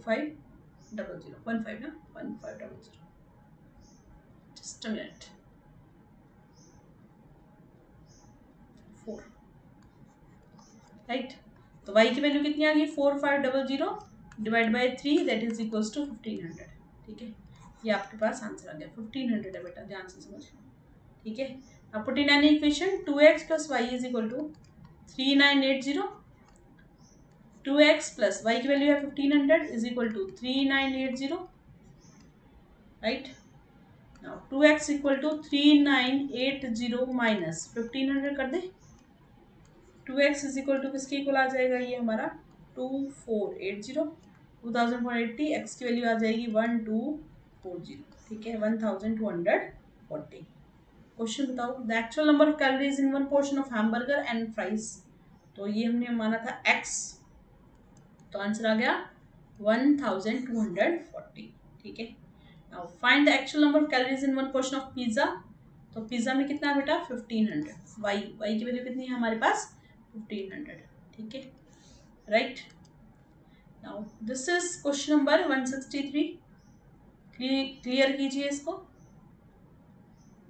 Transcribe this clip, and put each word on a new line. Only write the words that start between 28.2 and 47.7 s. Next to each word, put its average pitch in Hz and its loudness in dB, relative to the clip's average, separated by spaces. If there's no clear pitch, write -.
वाई 240 4
की 269 -4
वैल्यू 285 6
है 285 2
fifteen 277 0
hundred 294 6
is 226 -2
equal 240 -2
to 190 -4
three 262 -2
nine 269 2
eight 262 -4
zero, 277 -4
right? 247 -2
Now - -14
two 277 2
X 302 4
equal 277 0
to 302 0
three 294 8
nine 269 2
eight 269 -2
zero 247 -2
minus 180 0
fifteen 269 -2
hundred 277 -2
कर 262 -2
दे, 359 -2
टू 262 -2
एक्स 285 -2
is 262 -6
equal 269 0
to - -4
किसके 285 -6
इक्वल 277 0
आ 262 4
जाएगा, 254 0
ये 247 -6
हमारा 240 -2
टू 269 -6
फ़ोर 214 -4
एट 208 -6
ज़ीरो, 277 -2
टू 233 -6
थाउजेंड 240 0
फ़ोर 240 -2
एटी, 233 -2
एक्स - -8
की 254 -8
वैल्यू 233 0
आ 226 4
जाएगी 226 0
वन 226 2
टू 247 -2
फ़ोर 175 -10